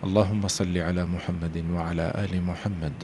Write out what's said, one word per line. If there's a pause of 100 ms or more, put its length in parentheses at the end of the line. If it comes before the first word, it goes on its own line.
اللهم
صل
على
محمد (100)
وعلى
آل
محمد